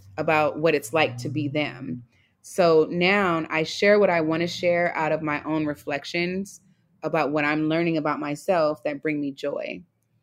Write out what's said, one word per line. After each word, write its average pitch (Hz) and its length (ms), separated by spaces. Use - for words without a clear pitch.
about 151 440
what 160 140
it's - 180
like 147 260
to 147 100
be 147 200
them. 123 560
So 165 480
now 175 600
I 160 120
share 208 380
what 190 100
I 170 100
wanna 160 280
share 175 480
out 156 160
of 156 100
my 147 220
own 156 200
reflections 175 960
about 151 260
what 147 140
I'm 156 240
learning 165 280
about 147 220
myself 151 640
that 147 180
bring 151 200
me 143 100
joy. - 520